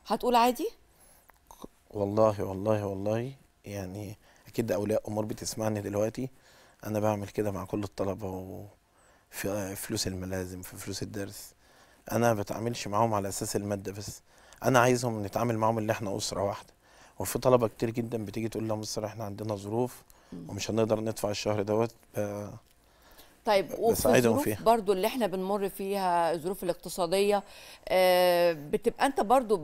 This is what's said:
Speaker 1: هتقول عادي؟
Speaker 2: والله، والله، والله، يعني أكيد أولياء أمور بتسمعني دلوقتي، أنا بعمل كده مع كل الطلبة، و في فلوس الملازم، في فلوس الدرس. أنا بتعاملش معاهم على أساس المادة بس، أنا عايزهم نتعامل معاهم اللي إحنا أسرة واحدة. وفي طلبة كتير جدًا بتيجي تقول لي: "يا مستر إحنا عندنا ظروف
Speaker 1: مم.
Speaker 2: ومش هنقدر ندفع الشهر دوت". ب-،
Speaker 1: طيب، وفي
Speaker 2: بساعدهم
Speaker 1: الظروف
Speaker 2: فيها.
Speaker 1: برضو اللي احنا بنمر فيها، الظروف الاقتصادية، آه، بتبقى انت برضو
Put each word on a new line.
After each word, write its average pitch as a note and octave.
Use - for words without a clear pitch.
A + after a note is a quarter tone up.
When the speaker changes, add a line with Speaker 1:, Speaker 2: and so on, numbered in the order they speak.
Speaker 1:
هتقول A#3+
عادي؟ B3
Speaker 2:
والله، G#2
والله، G2+
والله، G#2+
يعني G2+
أكيد A2+
أولياء G#2+
أمور G#2+
بتسمعني G#2+
دلوقتي، G#2+
أنا G#2+
بعمل G#2
كده G#2
مع F#2+
كل G#2
الطلبة، G2
و F#2
في G2
فلوس -
الملازم، F#2
في -
فلوس G2
الدرس. G2+
أنا A#2
بتعاملش G#2+
معاهم A2
على G2
أساس G#2+
المادة G2+
بس، G#2
أنا B2+
عايزهم A#2+
نتعامل A2
معاهم A2+
اللي G#2+
إحنا G#2+
أسرة F#2+
واحدة. G2+
وفي G2+
طلبة B2
كتير A#2
جدًا A#2
بتيجي A2
تقول A2
لي: A2
"يا G#2+
مستر G#2+
إحنا G#2
عندنا G#2
ظروف G#2+
Speaker 1:
مم. F2
Speaker 2:
ومش G2+
هنقدر A2
ندفع A2
الشهر G#2
دوت". A2
ب-، G#2
Speaker 1:
طيب، G3+
وفي A3+
Speaker 2:
بساعدهم -
Speaker 1:
الظروف A#2+
Speaker 2:
فيها. G#2+
Speaker 1:
برضو G#3
اللي F#3+
احنا A3
بنمر F#3+
فيها، F3+
الظروف F3
الاقتصادية، F#3+
آه، F3+
بتبقى D#3
انت C#4
برضو A3